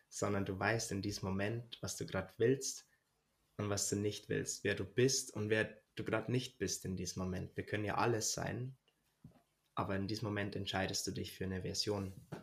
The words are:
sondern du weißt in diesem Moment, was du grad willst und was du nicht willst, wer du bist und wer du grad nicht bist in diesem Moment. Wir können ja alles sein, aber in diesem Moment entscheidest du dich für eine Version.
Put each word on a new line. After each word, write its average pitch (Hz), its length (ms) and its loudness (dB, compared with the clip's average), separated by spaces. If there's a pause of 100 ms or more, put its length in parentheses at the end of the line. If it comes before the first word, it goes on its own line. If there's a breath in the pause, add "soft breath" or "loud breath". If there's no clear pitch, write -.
sondern 101 360 2
du 95 140 -2
weißt 107 340 2
in 98 100 0
diesem 101 260 -2
Moment, 104 540 -2
was - 140 -4
du - 100 -4
grad - 320 -4
willst 131 500 2 (680 soft breath)
und 104 120 0
was 101 180 2
du 104 80 2
nicht 104 320 0
willst, - 360 0
wer 101 100 2
du 101 100 -2
bist - 500 2
und 107 160 -2
wer 110 260 2 (180)
du 110 100 -6
grad 110 240 0
nicht 127 300 0
bist - 260 -2
in 95 120 -2
diesem 90 260 -4
Moment. 92 340 -4
Wir 98 80 -4
können 104 200 -2
ja 98 120 0
alles 110 360 2
sein, 113 440 -4 (1000)
aber 98 220 0
in 98 120 0
diesem 107 200 -2
Moment 101 280 0
entscheidest 98 500 0
du 98 40 0
dich 92 220 -4
für - 120 -6
eine 92 180 -2
Version. 98 500 -2 (300)